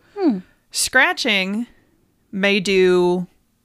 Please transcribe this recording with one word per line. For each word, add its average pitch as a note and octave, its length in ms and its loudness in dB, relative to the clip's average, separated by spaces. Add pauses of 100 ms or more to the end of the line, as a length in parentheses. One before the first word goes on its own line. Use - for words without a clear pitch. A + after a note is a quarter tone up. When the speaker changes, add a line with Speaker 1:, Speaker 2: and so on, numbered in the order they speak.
(160)
Speaker 1:
Hmm. D4+ 220 0 (320)
Speaker 2:
scratching A#3 960 -2 (640)
may G3+ 280 0
do F3+ 640 2 (380)